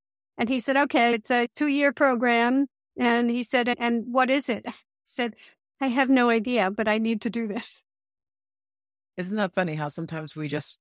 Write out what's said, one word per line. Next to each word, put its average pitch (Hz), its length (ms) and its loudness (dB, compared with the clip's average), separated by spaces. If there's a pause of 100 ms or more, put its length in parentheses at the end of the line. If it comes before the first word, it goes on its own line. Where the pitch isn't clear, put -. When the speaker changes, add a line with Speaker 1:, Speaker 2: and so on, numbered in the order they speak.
(380)
Speaker 1:
And 233 120 -2
he 262 100 0
said, 269 180 0
"Okay, 247 360 2
it's 226 180 -4
a 240 240 2
two-year 285 380 2
program." 247 760 2 (300)
And 240 320 2
he 240 140 -2
said, 240 340 0
"And 233 300 -2
what 254 220 2
is 269 200 0
it?" 214 180 -4
I - 60 -10 (320)
said, 240 300 -6 (440)
"I 269 80 0
have 254 220 2
no 247 200 6
idea, 226 420 2
but 214 160 -2
I 214 100 2
need 226 240 -2
to 233 80 -4
do 233 180 -4
this." - 360 -8 (1400)
Speaker 2:
Isn't 185 160 -6
that 208 180 -2
funny 175 220 -2
how 151 140 -4
sometimes 160 440 -10
we 151 140 -8
just 147 340 -6